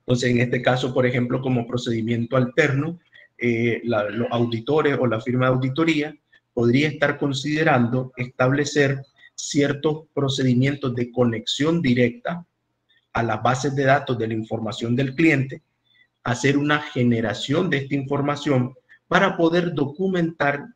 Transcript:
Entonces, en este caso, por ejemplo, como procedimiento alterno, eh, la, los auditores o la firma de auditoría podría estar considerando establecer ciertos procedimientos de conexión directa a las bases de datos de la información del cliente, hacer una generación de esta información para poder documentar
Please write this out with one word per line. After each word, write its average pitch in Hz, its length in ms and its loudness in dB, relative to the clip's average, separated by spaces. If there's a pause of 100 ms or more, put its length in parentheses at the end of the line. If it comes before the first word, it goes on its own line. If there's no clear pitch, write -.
Entonces, 123 300 0
en 120 100 2
este 123 220 0
caso, 131 320 0
por 127 120 2
ejemplo, 123 340 0
como 127 260 -2
procedimiento 117 720 -2
alterno, 143 640 0 (400)
eh, 117 460 0
la, 107 260 0
los 117 200 -4
auditores 123 720 0
o 131 60 2
la 110 140 0
firma 127 260 0
de 131 80 4
auditoría 147 640 -2 (360)
podría 120 360 2
estar 143 300 0
considerando 135 960 0
establecer 135 840 0 (320)
ciertos 147 720 -2 (100)
procedimientos 135 800 0
de 120 160 -4
conexión 127 720 0
directa 127 640 0 (680)
a 117 100 -2
las 110 200 -2
bases 131 320 0
de 139 100 0
datos 135 320 2
de 113 120 -2
la 113 60 -4
información 110 600 -4
del 135 220 -2
cliente, 151 460 2 (600)
hacer 135 340 0
una 147 240 2
generación 120 920 0
de 139 80 2
esta 135 180 -4
información 139 760 0 (360)
para 185 280 2
poder 170 380 2
documentar 165 1000 -2